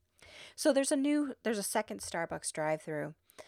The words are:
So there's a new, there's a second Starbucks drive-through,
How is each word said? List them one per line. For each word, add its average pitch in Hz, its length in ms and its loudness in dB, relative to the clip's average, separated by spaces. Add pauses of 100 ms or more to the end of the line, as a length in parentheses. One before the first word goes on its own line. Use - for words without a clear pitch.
(560)
So 311 160 4
there's 269 180 4
a 302 60 4
new, 294 460 2
there's 220 160 0
a 196 40 -2
second 214 380 -2
Starbucks - 520 -4
drive-through, 156 600 -2 (340)